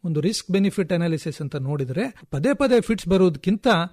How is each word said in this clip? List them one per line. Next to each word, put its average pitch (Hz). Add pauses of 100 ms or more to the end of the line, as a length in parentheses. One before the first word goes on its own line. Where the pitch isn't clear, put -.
ಒಂದು 156
ರಿಸ್ಕ್ 190
ಬೆನಿಫಿಟ್ 190
ಅನಾಲಿಸಿಸ್ 165
ಅಂತ 143
ನೋಡಿದ್ರೆ 139 (160)
ಪದೇ 185
ಪದೇ 254
ಫಿಟ್ಸ್ 208
ಬರೋದಕ್ಕಿಂತ 185 (240)